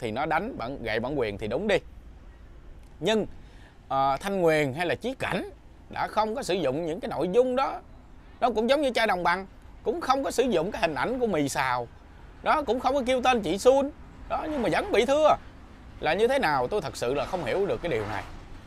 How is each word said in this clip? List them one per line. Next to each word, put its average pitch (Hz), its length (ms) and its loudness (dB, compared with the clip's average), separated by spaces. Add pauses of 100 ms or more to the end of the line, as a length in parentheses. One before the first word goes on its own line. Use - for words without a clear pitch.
thì 117 100 -4
nó 131 160 -4
đánh 165 320 -2
bản, 123 240 -8
gậy 110 180 -2
bản 135 180 -4
quyền 104 200 -2
thì 107 100 -6
đúng 165 200 -4
đi. 190 80 4 (1200)
Nhưng, 202 260 0 (640)
ờ, 135 320 2
Thanh 196 200 -2
Nguyên 151 340 4
hay 175 120 -2
là 139 80 0
Chí 247 200 -6
Cảnh 294 360 -4 (400)
đã - 160 -4
không 214 280 0
có 269 80 -6
sử - 120 -2
dụng 160 320 0
những 156 140 -4
cái - 80 -6
nội 143 200 -2
dung 247 280 4
đó. 277 240 -2 (600)
Nó 247 100 2
cũng 226 180 0
giống 277 120 4
như 269 100 2
Trai 226 160 2
Đồng 185 160 0
Bằng, 180 240 0 (360)
cũng 330 180 -2
không 269 240 2
có 254 60 -2
sử - 120 2
dụng 202 280 2
cái 220 120 -4
hình 165 120 2
ảnh 175 240 -2
của 247 80 0
Mì 151 220 2
Xào. 127 400 -2 (540)
Đó, 277 200 4
cũng 254 180 0
không 262 140 2
có 285 120 2
kêu 254 160 2
tên 247 200 4
chị 190 160 0
Sun. 269 320 6 (380)
Đó, 262 220 -4
nhưng 285 120 -2
mà 202 100 2
vẫn 233 200 0
bị 220 140 4
thưa. 285 300 6 (640)
Là 151 140 2
như 220 140 2
thế 269 100 2
nào 143 300 2
tôi 208 120 -2
thật 139 160 -8
sự 123 180 -2
là 139 100 0
không 175 200 -6
hiểu 165 220 0
được 120 160 -2
cái 170 100 -2
điều 110 140 -2
này. 101 180 -6 (420)